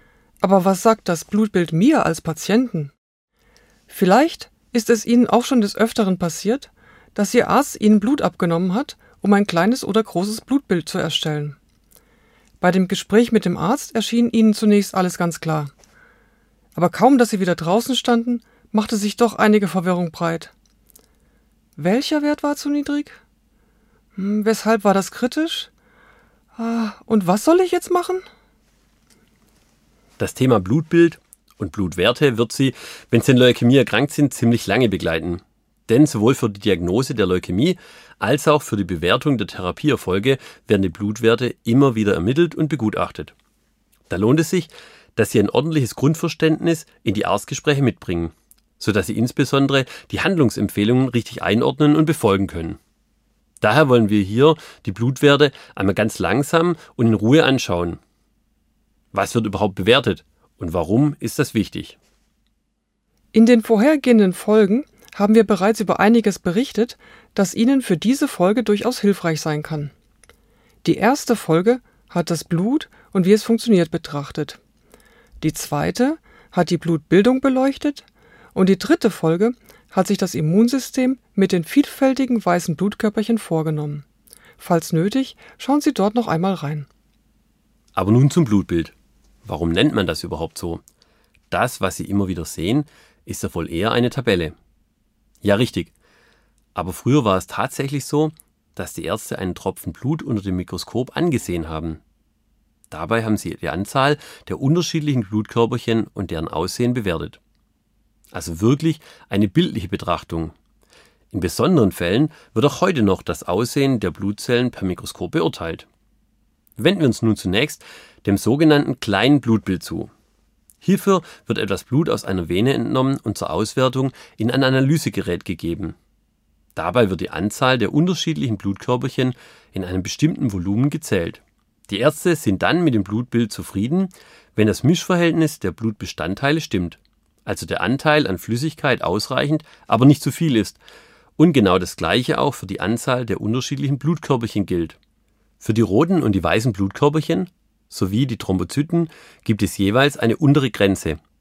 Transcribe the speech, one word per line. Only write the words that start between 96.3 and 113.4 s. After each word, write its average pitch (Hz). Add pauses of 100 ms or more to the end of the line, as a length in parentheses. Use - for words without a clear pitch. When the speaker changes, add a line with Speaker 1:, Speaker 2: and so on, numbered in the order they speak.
Speaker 2:
Aber 87
früher 127
war 95
es 87
tatsächlich 135
so, 156 (460)
dass 90
die 80
Ärzte -
einen 92
Tropfen -
Blut 156
unter 104
dem 98
Mikroskop 92
angesehen 92
haben. 80 (920)
Dabei 92
haben 107
sie -
die 80
Anzahl 135 (280)
der -
unterschiedlichen 151
Blutkörperchen 113
und 98
deren 80
Aussehen 92
bewertet. 87 (920)
Also 82
wirklich 147 (280)
eine 101
bildliche 156
Betrachtung. 82 (800)
In 95
besonderen 113
Fällen 107 (240)
wird 113
auch -
heute 180
noch 95
das -